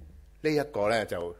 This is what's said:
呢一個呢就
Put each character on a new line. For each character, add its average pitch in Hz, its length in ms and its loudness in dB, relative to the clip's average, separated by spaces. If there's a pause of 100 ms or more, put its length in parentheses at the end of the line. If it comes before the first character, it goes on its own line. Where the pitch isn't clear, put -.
(420)
呢 156 140 2
一 143 160 4
個 104 180 2
呢 110 160 4
就 87 340 -4